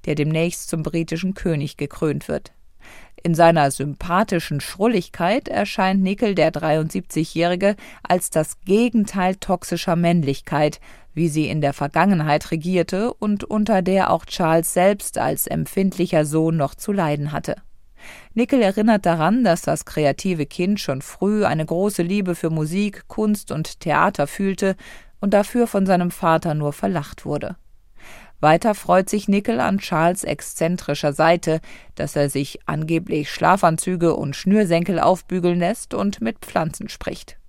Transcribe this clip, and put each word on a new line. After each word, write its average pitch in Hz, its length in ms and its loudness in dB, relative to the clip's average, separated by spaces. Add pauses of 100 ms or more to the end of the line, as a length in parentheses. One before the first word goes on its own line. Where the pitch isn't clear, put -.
der 151 100 -2
demnächst 156 540 -2
zum 165 120 -4
britischen 165 540 -4
König 151 420 -4
gekrönt 143 500 -4
wird. - 260 -6 (680)
In 170 140 0
seiner 165 340 6
sympathischen 165 920 -2
Schrulligkeit 202 880 -2
erscheint 196 520 0
Nickel, 196 340 0
der 160 160 4
dreiundsiebzigjährige, 165 1200 0 (260)
als - 280 0
das - 320 -2
Gegenteil 202 760 2
toxischer 170 600 -2
Männlichkeit, 151 840 0 (340)
wie 165 140 0
sie 151 220 0
in 156 100 -2
der 151 140 0
Vergangenheit 156 760 2
regierte 180 640 0
und 208 300 -2
unter 214 380 0
der 185 300 2
auch 170 120 2
Charles 165 500 0
selbst 196 440 2
als - 300 -2
empfindlicher 170 760 0
Sohn 160 320 2
noch 151 200 0
zu - 180 -4
leiden 151 400 -2
hatte. - 240 -6 (760)
Nickel 247 260 2
erinnert 214 440 2
daran, 175 380 2
dass 175 200 2
das 151 200 -2
kreative 151 640 0
Kind 196 340 -2
schon 135 220 -4
früh 208 420 0
eine 156 220 0
große 180 380 -2
Liebe 180 320 0
für 165 140 -4
Musik, 165 600 -2
Kunst 214 420 -2
und - 300 -6
Theater 165 460 0
fühlte 196 500 -2 (420)
und 202 140 0
dafür 226 340 2
von 196 180 0
seinem 180 260 2
Vater 160 420 0
nur 147 180 -2
verlacht - 540 -4
wurde. 147 320 -6 (840)
Weiter 170 320 4
freut 190 360 2
sich 208 180 -2
Nickel 202 320 2
an 196 200 0
Charles' 170 440 0
exzentrischer - 880 -2
Seite, 160 480 2 (360)
dass - 200 -6
er 143 140 2
sich - 380 -6
angeblich 156 600 -2
Schlafanzüge 170 880 2
und - 180 -4
Schnürsenkel 180 640 2
aufbügeln 175 640 2
lässt 185 340 -2
und 202 280 -2
mit 226 180 -4
Pflanzen 170 480 -4
spricht. - 480 -12 (140)